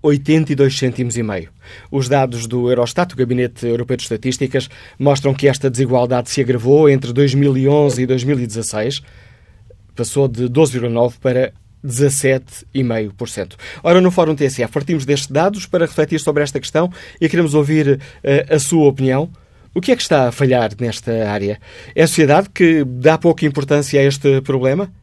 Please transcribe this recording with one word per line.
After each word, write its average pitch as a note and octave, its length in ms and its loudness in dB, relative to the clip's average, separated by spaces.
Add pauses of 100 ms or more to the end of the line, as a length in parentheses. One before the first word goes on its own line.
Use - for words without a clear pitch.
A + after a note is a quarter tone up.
oitenta D3+ 460 2
e C#3+ 40 0
dois C3+ 220 2
cêntimos B2 380 -4
e A#2+ 80 -4
meio. G2+ 260 -6 (400)
Os C3+ 200 -4
dados B2+ 360 0
do A#2+ 240 -2
Eurostat, B2+ 440 0
o - 20 -18
Gabinete B2 500 -2
Europeu A#2+ 300 -2
de - 80 -10
Estatísticas, C3 640 -4 (320)
mostram C#3 340 2
que C#3 140 0
esta C3+ 220 0
desigualdade B2 600 -2
se - 120 -4
agravou C3 480 4
entre C3 240 0
dois C3+ 200 2
mil C#3 220 2
e C3 140 0
onze C#3+ 320 2
e B2+ 40 0
dois B2+ 200 -2
mil C#3+ 120 0
e B2 80 -4
dezasseis. A2 560 -6 (920)
Passou C#3 320 -2
de B2 220 -4
doze B2 240 2
vírgula A#2+ 180 -4
nove A#2+ 300 0
para B2+ 320 0 (280)
dezassete C3+ 920 -2
e C3+ 100 -2
meio A2 300 -4
por A2+ 160 -10
cento. F#2 260 -10 (260)
Ora, F3 200 4
no F#3 100 4
Fórum D#3+ 240 2
T D3 80 -2
S C3+ 180 -2
F A2+ 120 -4
partimos C#3+ 320 -4
destes C#3 260 -2
dados F3+ 340 0
para E3+ 200 0
refletir D#3 340 -2
sobre D3 240 0
esta C#3 160 -6
questão E3+ 320 -2 (300)
e D#3+ 80 2
queremos D#3+ 240 0
ouvir, D3 440 2 (240)
eh, C#3 280 2
a D#3 100 4
sua D3+ 300 4
opinião. C3+ 400 0 (440)
O G#3+ 60 -2
que B3 140 2
é - 20 4
que - 60 -10
está C3+ 260 2
a A#2+ 60 -4
falhar B2 440 0
nesta A2+ 520 -4
área? G#2 320 -4 (340)
É D#3+ 80 4
a E3 40 4
sociedade D#3 420 4
que E3 340 2
dá C3 340 2
pouca D#3+ 280 0
importância C#3+ 560 0
a - 20 4
este C#3 380 2
problema? C#3 500 -2 (120)